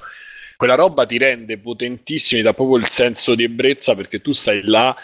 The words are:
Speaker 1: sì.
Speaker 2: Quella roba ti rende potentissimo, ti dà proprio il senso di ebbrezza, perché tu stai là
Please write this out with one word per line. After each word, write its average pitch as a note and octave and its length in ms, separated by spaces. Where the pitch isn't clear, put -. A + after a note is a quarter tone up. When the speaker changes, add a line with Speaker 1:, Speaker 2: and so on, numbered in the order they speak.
Speaker 1:
sì. - 200
Speaker 2:
Quella B2 200
roba D3+ 280
ti A#2 140
rende A#2 400
potentissimo, A#2+ 800
ti A2 60
dà G#2 80
proprio C3 240
il A#2+ 100
senso B2 460
di A2+ 80
ebbrezza, B2 540
perché G2 260
tu D3 80
stai G#2 340
là A2 400